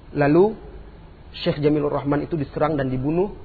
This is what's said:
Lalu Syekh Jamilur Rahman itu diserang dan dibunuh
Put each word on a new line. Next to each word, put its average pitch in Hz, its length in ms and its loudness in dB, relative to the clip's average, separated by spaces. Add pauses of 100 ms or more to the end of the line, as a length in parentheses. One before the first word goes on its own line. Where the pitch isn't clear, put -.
(120)
Lalu 165 460 4 (800)
Syekh 151 240 -2
Jamilur 147 320 2
Rahman 143 320 0
itu 139 80 -8
diserang 147 420 -2
dan 135 140 -2
dibunuh 156 560 -2